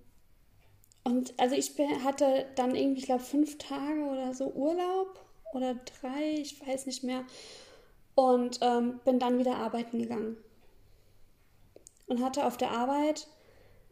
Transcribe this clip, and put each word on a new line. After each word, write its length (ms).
und 340
also 180
ich 200
bin, 280
hatte 420
dann 200
irgendwie, 240
ich 60
glaub, 160
fünf 360
Tage 440
oder 320
so 180
Urlaub 680
oder 220
drei, 320
ich 320
weiß 220
nicht 160
mehr. 200
Und, 460
ähm, 420
bin 160
dann 200
wieder 180
arbeiten 420
gegangen. 380
Und 160
hatte 220
auf 120
der 140
Arbeit 560